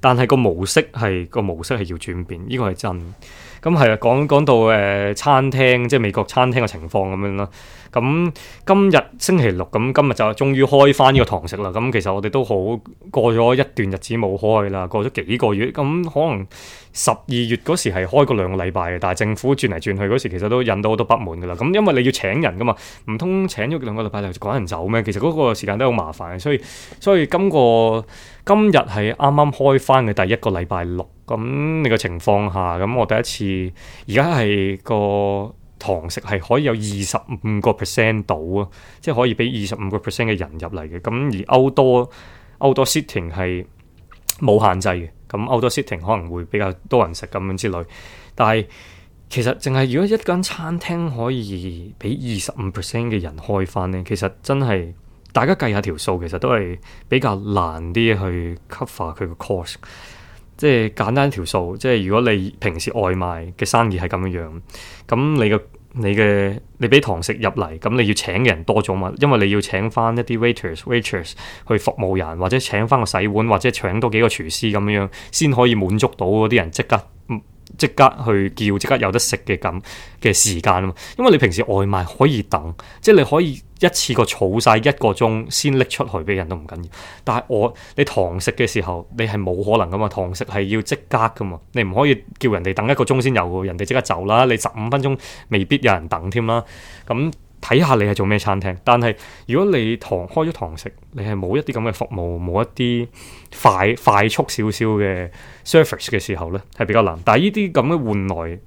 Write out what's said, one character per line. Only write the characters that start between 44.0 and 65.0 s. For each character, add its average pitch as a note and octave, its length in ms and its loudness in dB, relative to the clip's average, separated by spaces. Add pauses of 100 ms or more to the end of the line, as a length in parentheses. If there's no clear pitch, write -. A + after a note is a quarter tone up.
冇 A2 200 6
限 F#2+ 200 4
制 F#2+ 80 0
嘅。 F2 200 -4 (200)
咁 G#2 160 -6
outdoor B2 260 2
seating G#2+ 300 -6
可 G#2 160 -2
能 E2+ 120 -6
會 F2 180 -8
比 G#2 120 -4
較 G2 140 -2 (160)
多 A#2+ 160 4
人 E2+ 100 -6
食 - 120 -12
咁 - 120 -8
樣 F#2+ 180 -4
之 G#2 140 -4
類。 E2+ 140 -6 (500)
但 A2+ 140 2
係 A2 180 0 (640)
其 B2 160 -4
實 A#2+ 100 0
淨 - 160 -6
係 C3 240 0
如 D3+ 60 2
果 G3 60 2
一 A3 120 0
間 F3+ 240 -2
餐 E3+ 380 -6
廳 E3+ 360 -4
可 A#2 140 -4
以 F#2+ 720 -8
俾 G#2 80 -6
二 A#2 320 -4
十 - 200 -8
五 G2+ 120 -4
percent A#2 340 -6
嘅 A2 140 -2
人 D#2 160 -10
開 F#2+ 280 -2
返 F#2 280 -4
呢， F#2 120 -6
其 G#2 120 -4
實 G2 120 -4 (140)
真 C#3 160 -2
係 G2 340 -2 (400)
大 B2 140 2
家 F#3 80 4
計 C3+ 160 -2
下 G2+ 100 0
條 G2 160 -4
數， F2+ 240 -4
其 F2 80 -8
實 F2 120 -6
都 C3 100 0
係 F#2+ 260 0 (320)
比 B2+ 120 2
較 A2+ 160 0
難 F2 580 -2
啲 A2+ 240 2
去 F2 400 -4 (100)
cover - 460 -8
佢 E2+ 180 -8
個 - 20 -12
cost。 - 420 -6 (800)
即 D3+ 120 2
係 A2+ 220 4
簡 G#2+ 240 -6
單 C#3 160 2
條 G2 120 -8
數， F2 320 -4
即 C3 140 -4
係 A2 180 2
如 G2 80 0
果 A#2 160 2
你 G2 300 -2
平 E2+ 180 -4
時 - 140 -6
外 F#2 220 0
賣 F2 400 -6
嘅 - 100 -4
生 A#2 260 2
意 F#2 80 -2
係 F2+ 100 -4
咁 F#2 200 -4
樣 F2 160 -6
樣， D#2+ 160 -14 (480)